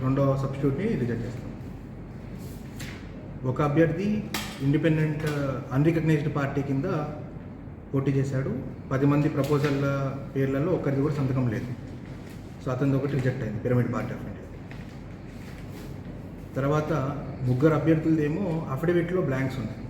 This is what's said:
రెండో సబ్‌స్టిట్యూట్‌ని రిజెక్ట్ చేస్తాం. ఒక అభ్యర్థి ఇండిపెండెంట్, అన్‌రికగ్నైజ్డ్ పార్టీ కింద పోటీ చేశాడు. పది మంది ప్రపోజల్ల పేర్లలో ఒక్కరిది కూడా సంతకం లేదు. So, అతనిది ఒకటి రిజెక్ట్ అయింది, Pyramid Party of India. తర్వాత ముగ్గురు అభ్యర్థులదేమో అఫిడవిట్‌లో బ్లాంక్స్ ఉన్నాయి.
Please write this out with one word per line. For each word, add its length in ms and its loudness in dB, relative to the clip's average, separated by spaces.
రెండో 200 4
సబ్‌స్టిట్యూట్‌ని 440 0
రిజెక్ట్ 240 0
చేస్తాం. 160 -6
ఒక 80 -2
అభ్యర్థి 400 4
ఇండిపెండెంట్, 580 4
అన్‌రికగ్నైజ్డ్ 640 4
పార్టీ 220 0
కింద 160 0
పోటీ 280 2
చేశాడు. 340 0
పది 200 4
మంది 240 6
ప్రపోజల్ల 480 2
పేర్లలో 460 2
ఒక్కరిది 280 2
కూడా 140 0
సంతకం 240 2
లేదు. 160 -4
So, 120 -6
అతనిది 260 4
ఒకటి 200 -2
రిజెక్ట్ 240 0
అయింది, 200 -4
Pyramid 320 4
Party 200 -2
of 140 -8
India. 120 -10
తర్వాత 360 0
ముగ్గురు 320 6
అభ్యర్థులదేమో 640 2
అఫిడవిట్‌లో 540 2
బ్లాంక్స్ 340 0
ఉన్నాయి. 280 -6